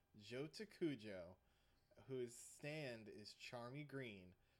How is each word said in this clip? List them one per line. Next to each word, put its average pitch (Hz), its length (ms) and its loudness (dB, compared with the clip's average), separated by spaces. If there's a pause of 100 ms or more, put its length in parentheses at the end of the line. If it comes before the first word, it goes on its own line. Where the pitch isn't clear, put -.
(220)
Jota 135 420 0 (160)
Kujo, 104 560 4 (720)
whose 127 260 2
stand 139 720 -2 (120)
is 104 160 -8
Charmy 127 500 -2
Green, 110 460 0 (280)